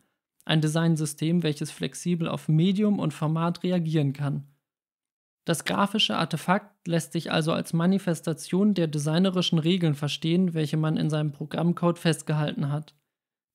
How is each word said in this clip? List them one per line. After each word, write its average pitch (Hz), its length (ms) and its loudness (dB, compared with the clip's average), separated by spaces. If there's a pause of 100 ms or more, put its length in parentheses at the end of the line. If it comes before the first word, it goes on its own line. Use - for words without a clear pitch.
(440)
Ein 156 160 2
Designsystem, 160 840 0
welches 151 280 -4
flexibel 170 580 -4
auf 147 200 -6
Medium 190 500 2
und 156 160 -2
Format 160 480 -2
reagieren 160 500 0
kann. 139 340 -4 (1000)
Das 165 180 -2
grafische - 540 0
Artefakt - 680 -2
lässt 165 260 -2
sich 165 200 -4
also 160 200 0
als - 200 -4
Manifestation 180 1000 0
der 170 140 2
designerischen 165 680 2
Regeln 165 360 2
verstehen, 165 580 0
welche 156 240 -2
man 156 220 0
in 160 100 0
seinem 151 240 0
Programmcode 165 680 0
festgehalten 151 720 0
hat. 151 240 -6 (600)